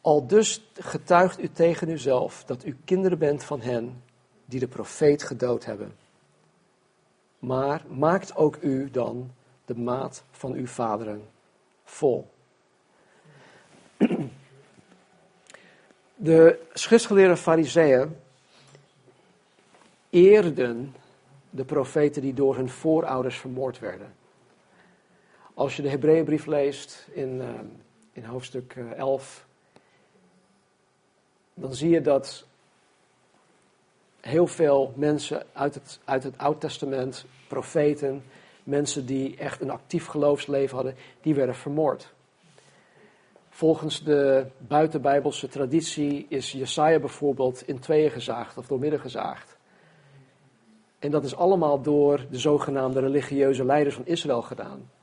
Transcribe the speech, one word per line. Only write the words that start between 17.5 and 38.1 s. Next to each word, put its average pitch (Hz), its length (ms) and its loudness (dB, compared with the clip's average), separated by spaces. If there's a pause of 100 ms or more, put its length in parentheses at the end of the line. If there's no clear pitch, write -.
eerden 160 840 6 (560)
de 131 140 -8
profeten 147 580 0
die 135 120 -4
door 135 220 2
hun 131 120 -4
voorouders 131 680 0
vermoord 131 400 -8
werden. 98 360 -12 (1400)
Als 135 220 -4
je 151 60 -8
de 143 60 -2
Hebreeënbrief 151 580 0
leest 143 680 -6
in, 131 280 -8
eh, 123 80 -10 (640)
in 117 120 -18
hoofdstuk, 123 520 -14
eh, 120 220 -12
elf, 135 480 -4 (2000)
dan 135 200 -10
zie 147 160 0
je 165 100 4
dat 135 460 -2 (1700)
heel 165 260 2
veel 139 500 2
mensen 147 560 -4
uit 143 220 -4
het, - 300 -20
uit 131 180 -4
het 131 160 -12
Oud 147 220 -2
Testament, 135 640 -6 (240)
profeten, 143 760 -2 (400)